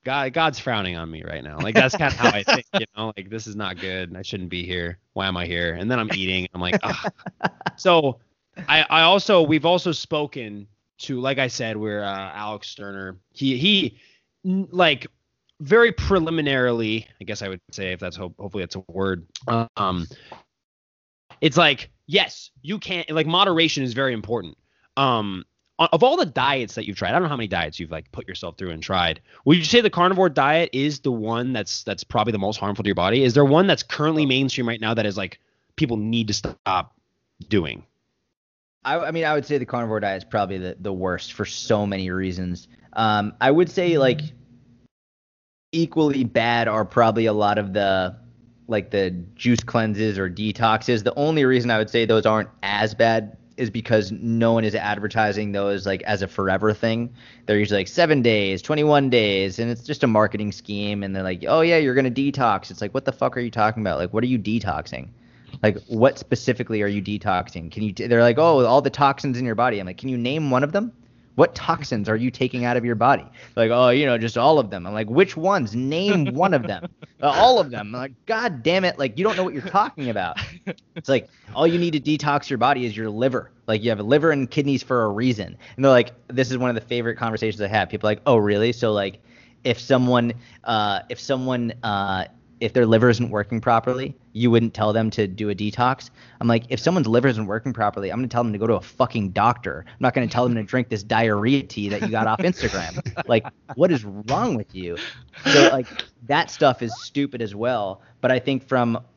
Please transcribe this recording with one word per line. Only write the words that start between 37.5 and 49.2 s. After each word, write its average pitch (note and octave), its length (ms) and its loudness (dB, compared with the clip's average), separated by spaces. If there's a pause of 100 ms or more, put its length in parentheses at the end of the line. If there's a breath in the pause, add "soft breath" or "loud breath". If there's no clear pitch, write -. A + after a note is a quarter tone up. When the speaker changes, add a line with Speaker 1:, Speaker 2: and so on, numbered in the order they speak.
Speaker 2:
I, D3 140 -2
I D#3+ 120 -4
mean, E3 140 -4
I D3+ 100 0
would C#3+ 120 -2
say D3 120 -2
the B2 80 -4
carnivore A2+ 340 -4
diet G2 180 -2
is F2+ 60 -14
probably G2 340 -2
the, F2+ 200 -8
the G2 140 -8
worst F#2 400 -4
for G#2 120 -6
so G#2 420 -2
many F#2+ 240 -4
reasons. F2+ 580 -6 (240 soft breath)
Um, G#2+ 480 0
I B2+ 100 4
would E3 200 2
say, F3 280 0
like, C3+ 220 2 (1500)
equally D3+ 520 2
bad A#2 440 0
are G#2+ 160 0
probably A2+ 420 4
a G#2+ 60 2
lot G#2 260 2
of G2+ 140 -4
the, F#2+ 420 0 (540)
like, G#2+ 220 -2
the G2 200 0 (240)